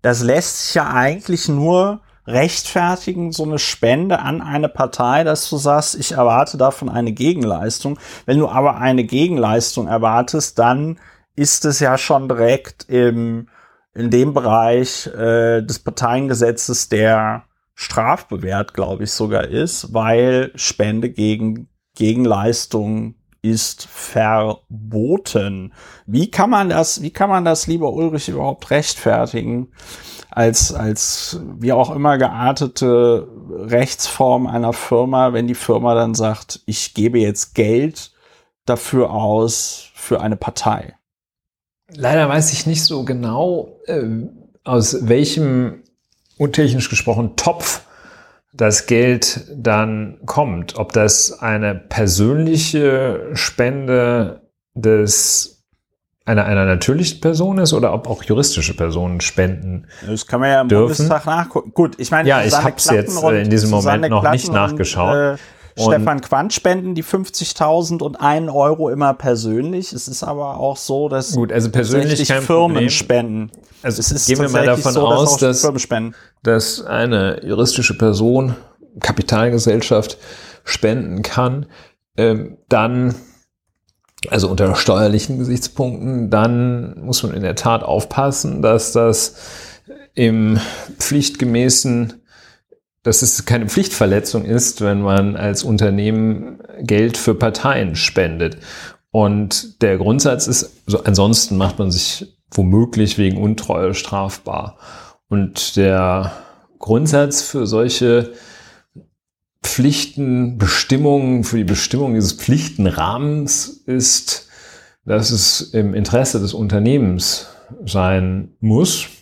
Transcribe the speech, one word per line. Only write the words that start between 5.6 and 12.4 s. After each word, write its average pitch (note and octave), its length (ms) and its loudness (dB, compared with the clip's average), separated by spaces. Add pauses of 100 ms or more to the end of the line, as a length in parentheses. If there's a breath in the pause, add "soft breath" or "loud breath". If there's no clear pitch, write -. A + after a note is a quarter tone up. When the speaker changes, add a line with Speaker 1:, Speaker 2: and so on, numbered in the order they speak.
Speaker 1:
ich - 180 -6
erwarte B2+ 440 2
davon C3 320 0
eine A#2 240 -2
Gegenleistung. A#2+ 840 -2 (280 loud breath)
Wenn C#3 140 4
du D#3 100 2
aber C3+ 280 2
eine B2+ 280 2
Gegenleistung A#2+ 840 0
erwartest, A2+ 720 0
dann C#3+ 400 0 (340 soft breath)
ist - 300 0
es D3 160 0
ja C3 180 2
schon C3+ 300 0
direkt A#2+ 600 0